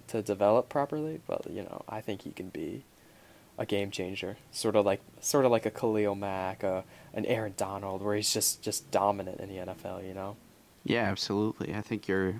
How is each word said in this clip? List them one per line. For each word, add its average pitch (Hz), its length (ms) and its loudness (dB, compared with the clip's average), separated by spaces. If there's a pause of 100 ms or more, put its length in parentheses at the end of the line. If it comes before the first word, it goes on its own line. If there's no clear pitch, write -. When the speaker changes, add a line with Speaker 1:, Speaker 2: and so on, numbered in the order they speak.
Speaker 1:
to 113 160 -2
develop 104 440 4
properly, 151 600 -2
but, - 200 -4
you 95 140 -8
know, - 260 -10
I 107 140 -8
think 98 220 -6
he - 80 -10
can 92 180 -10
be 95 360 -8 (680)
a 120 120 -6
game 101 240 0
changer. 95 440 -6 (160)
Sorta 107 300 4
like, 101 180 4 (220)
sorta 139 260 4
like 117 200 4
a - 20 -2
Khalil 104 460 2
Mack, 95 480 -4
uh, 92 180 2 (320)
an 110 140 -2
Aaron 110 280 0
Donald, 98 460 -4
where 104 140 2
he's 107 180 0
just, - 300 0
just - 260 -6
dominant 98 500 2
in 95 100 -10
the 95 100 -10
N 90 100 -8
F 92 160 -10
L, 92 160 -8
you 92 140 -10
know? 98 220 -8 (460)
Speaker 2:
Yeah, 117 200 2
absolutely. 104 720 0
I 107 60 -4
think - 260 -6
you're 95 320 4